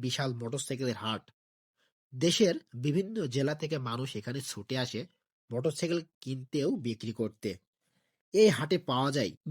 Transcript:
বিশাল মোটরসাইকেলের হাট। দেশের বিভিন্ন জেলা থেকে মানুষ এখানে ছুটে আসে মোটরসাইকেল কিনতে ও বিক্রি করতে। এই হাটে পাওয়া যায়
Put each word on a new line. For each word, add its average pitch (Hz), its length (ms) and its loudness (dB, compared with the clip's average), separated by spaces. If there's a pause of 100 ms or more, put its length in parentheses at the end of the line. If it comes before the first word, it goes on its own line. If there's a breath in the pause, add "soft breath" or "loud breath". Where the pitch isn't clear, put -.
বিশাল 135 240 0 (120)
মোটরসাইকেলের 123 640 -2
হাট। 110 200 -2 (880)
দেশের 165 420 4 (300)
বিভিন্ন 190 320 0 (180)
জেলা 135 260 2
থেকে 156 160 -2 (120)
মানুষ 123 200 -4 (100)
এখানে - 200 -6 (100)
ছুটে 104 340 -8
আসে 120 180 -4 (480)
মোটরসাইকেল 156 500 -2 (240)
কিনতে 131 360 -4 (100)
ও - 20 2 (140)
বিক্রি 113 340 -4
করতে। 110 300 -4 (840)
এই 214 240 10
হাটে 156 200 2 (120)
পাওয়া 131 280 4
যায় 107 140 2 (180)